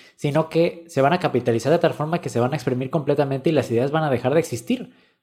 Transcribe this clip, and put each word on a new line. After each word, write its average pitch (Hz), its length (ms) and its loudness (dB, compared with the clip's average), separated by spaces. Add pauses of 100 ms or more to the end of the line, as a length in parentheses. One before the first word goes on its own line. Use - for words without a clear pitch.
(160)
sino 156 320 0
que - 400 0
se - 140 -2
van 139 100 4
a 180 60 0
capitalizar 123 540 0
de 170 60 4
tal 147 160 2
forma 160 260 -4
que - 80 -6
se 123 120 -4
van 123 120 0
a 156 40 -4
exprimir 127 340 -4
completamente 139 600 0
y - 20 0
las 127 180 0
ideas 120 200 0
van 156 140 0
a 151 60 0
dejar 131 240 0
de 165 60 4
existir. - 520 -6 (300)